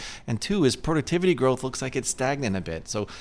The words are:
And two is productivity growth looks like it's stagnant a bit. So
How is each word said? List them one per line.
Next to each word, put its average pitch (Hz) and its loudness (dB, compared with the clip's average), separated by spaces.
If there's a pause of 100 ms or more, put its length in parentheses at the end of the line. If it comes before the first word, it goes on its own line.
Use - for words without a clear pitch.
(280)
And 113 -2
two 196 2
is 117 4
productivity 165 2
growth 131 2
looks 131 -6
like 131 -4
it's 123 -2
stagnant 131 0
a 92 -2
bit. 82 -6
So 104 -2 (140)